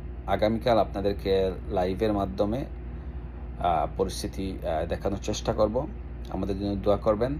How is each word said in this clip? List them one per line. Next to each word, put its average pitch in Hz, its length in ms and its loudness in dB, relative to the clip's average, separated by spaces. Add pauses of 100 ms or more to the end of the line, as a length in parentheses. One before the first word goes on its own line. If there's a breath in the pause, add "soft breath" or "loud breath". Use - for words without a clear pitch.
(260)
আগামীকাল 110 520 4
আপনাদেরকে 95 720 2 (180)
লাইভের 95 440 2
মাধ্যমে, 101 520 0 (920 loud breath)
আহ, 80 280 2 (100)
পরিস্থিতি, 95 720 -2
আহ, 80 200 0
দেখানোর 98 360 -2
চেষ্টা - 300 -2
করব। 107 340 2 (440)
আমাদের 95 300 -2
জন্য 101 160 0
দোয়া 98 200 4
করবেন 113 440 2